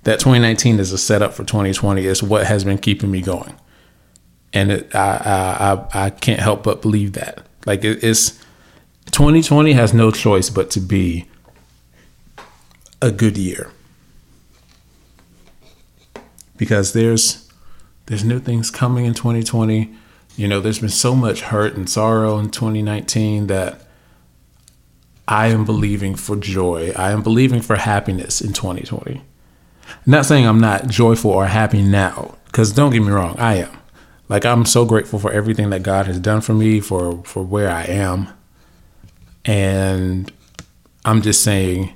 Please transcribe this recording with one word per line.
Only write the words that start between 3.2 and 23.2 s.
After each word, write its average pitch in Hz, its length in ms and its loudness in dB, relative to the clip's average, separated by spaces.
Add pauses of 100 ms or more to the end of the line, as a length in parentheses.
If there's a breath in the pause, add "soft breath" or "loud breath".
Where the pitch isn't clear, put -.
going. 90 320 -6 (960 soft breath)
And 101 180 2
it, - 240 -4
I, 98 220 0
I, 98 560 0
I, 98 340 -4
I 101 40 -2
can't - 300 -2
help 101 220 0
but - 200 -2
believe 104 320 0
that. - 300 -12 (200)
Like, 101 200 -2
it, 107 200 -2
it's, - 360 0 (720 soft breath)
twenty 151 280 6
twenty 151 340 4
has 117 200 4
no 113 160 6
choice 104 400 0
but 95 200 -2
to 101 100 -4
be 92 460 -2 (1700 soft breath)
a 123 120 2
good 101 240 0
year. 92 340 -6 (2750)
Because 104 360 0
there's, 113 560 0 (580 soft breath)
there's 104 180 -4
new 120 160 0
things 117 280 -4
coming 123 360 -2
in 117 100 0
twenty 117 300 -2
twenty. 110 500 -2 (420 loud breath)
You 104 120 -2
know, 101 100 0
there's 107 220 -2
been 110 80 -4
so 123 260 0
much 120 280 0
hurt 107 340 -2
and 95 120 -6
sorrow 110 500 0
in 104 120 -4
twenty 110 320 -4
nineteen 104 640 -2